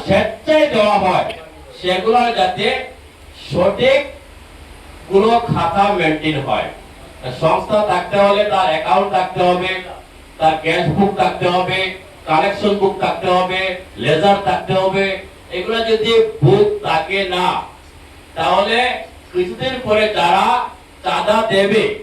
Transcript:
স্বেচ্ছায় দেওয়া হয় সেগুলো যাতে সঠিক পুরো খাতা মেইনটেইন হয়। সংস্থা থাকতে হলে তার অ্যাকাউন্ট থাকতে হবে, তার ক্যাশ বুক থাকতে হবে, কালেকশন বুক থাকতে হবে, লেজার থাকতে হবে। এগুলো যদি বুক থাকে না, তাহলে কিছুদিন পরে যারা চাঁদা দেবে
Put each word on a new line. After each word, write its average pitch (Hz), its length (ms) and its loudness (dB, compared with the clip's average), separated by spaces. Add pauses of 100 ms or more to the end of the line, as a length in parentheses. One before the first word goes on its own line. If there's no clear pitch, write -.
স্বেচ্ছায় - 680 2
দেওয়া 208 300 4
হয় - 220 2 (540)
সেগুলো 202 400 2 (180)
যাতে 196 280 0 (840)
সঠিক 240 500 2 (1080)
পুরো 202 240 2 (180)
খাতা 180 340 0 (140)
মেইনটেইন 156 480 -2
হয়। 107 220 -4 (760)
সংস্থা 185 360 0 (120)
থাকতে 185 260 -2 (100)
হলে 202 160 4 (100)
তার 190 200 2
অ্যাকাউন্ট - 440 0
থাকতে 185 320 -2
হবে, 180 220 0 (680)
তার 156 240 2
ক্যাশ 175 220 -2 (120)
বুক 196 140 2 (100)
থাকতে 180 340 0
হবে, 185 240 0 (500)
কালেকশন 196 520 0
বুক 190 140 2 (100)
থাকতে 180 320 -2
হবে, 185 240 0 (440)
লেজার 160 340 4 (100)
থাকতে - 240 -2 (100)
হবে। 190 220 0 (520)
এগুলো 220 220 -4 (120)
যদি 226 220 0 (320)
বুক 208 220 6 (200)
থাকে 185 340 -2 (140)
না, 180 120 -2 (920)
তাহলে 196 420 0 (540)
কিছুদিন 226 420 -4 (120)
পরে 214 180 2 (140)
যারা 196 280 2 (580)
চাঁদা - 320 0 (160)
দেবে 196 320 2 (180)